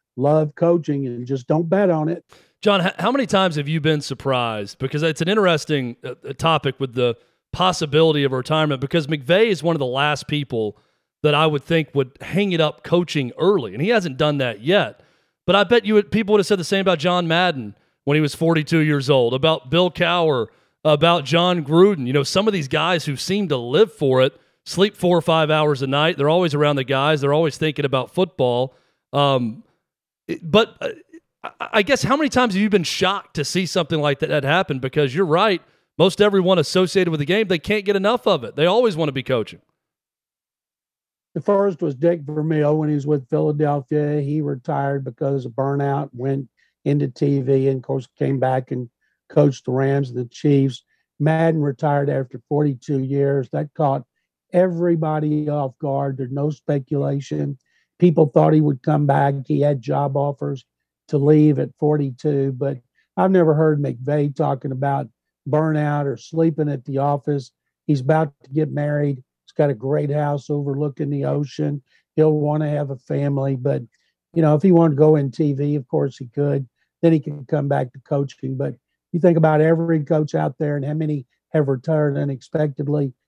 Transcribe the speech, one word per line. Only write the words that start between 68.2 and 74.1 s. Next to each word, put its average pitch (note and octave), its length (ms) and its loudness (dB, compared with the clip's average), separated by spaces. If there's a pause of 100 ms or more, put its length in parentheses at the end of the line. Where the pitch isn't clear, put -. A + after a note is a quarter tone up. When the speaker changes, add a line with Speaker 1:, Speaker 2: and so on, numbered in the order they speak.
Speaker 1:
to C3 60 -20
get C#3+ 220 -2
married. D3 440 -2
He's - 400 -20
got D3 140 4
a B2+ 40 -2
great C#3 360 -2
house D3 380 -2
overlooking C#3+ 640 -4
the C#3 140 -4
ocean. C#3+ 580 -4 (340)
He'll D#3 160 4
wanna D3+ 380 -2
have D3 200 -4
a C3+ 60 -10
family, C#3 600 -2
but, C3 260 -2 (520)